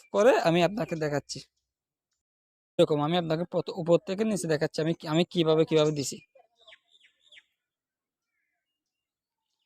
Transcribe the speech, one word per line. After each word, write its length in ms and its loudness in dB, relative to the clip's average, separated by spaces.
করে 280 4
আমি 220 2
আপনাকে 340 -2
দেখাচ্ছি। 440 -6
এরকম 240 2
আমি 140 0
আপনাকে 280 -2
পত-, 320 -6
উপর 300 4
থেকে 180 -4
নিচে 240 -2
দেখাচ্ছি 340 -2
আমি 120 -2
কি-, 140 -10
আমি 160 2
কিভাবে, 400 2
কিভাবে 260 2
দিছি। 260 -8